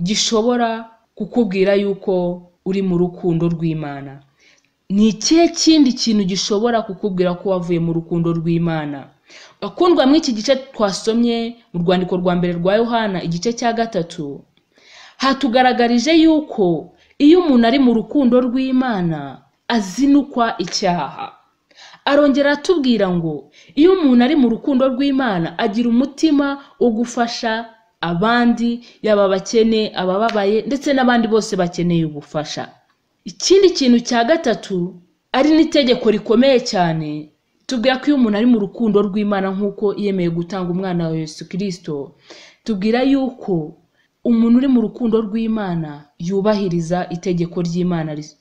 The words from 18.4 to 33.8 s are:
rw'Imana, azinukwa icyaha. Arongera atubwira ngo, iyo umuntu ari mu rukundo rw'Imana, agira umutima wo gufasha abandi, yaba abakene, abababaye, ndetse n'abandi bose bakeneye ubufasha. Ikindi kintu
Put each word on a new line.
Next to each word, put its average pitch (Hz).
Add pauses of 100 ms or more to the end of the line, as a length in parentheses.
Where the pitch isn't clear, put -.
rw'Imana, 233 (260)
azinukwa 240
icyaha. 175 (720)
Arongera 285
atubwira 262
ngo, 165 (240)
iyo 339
umuntu 254
ari 285
mu 254
rukundo 254
rw'Imana, 254
agira 233
umutima 285 (300)
wo 247
gufasha 233 (360)
abandi, 233 (140)
yaba 208
abakene, 220
abababaye, 202
ndetse 277
n'abandi 240
bose 208
bakeneye 170
ubufasha. 147 (640)
Ikindi 370
kintu 240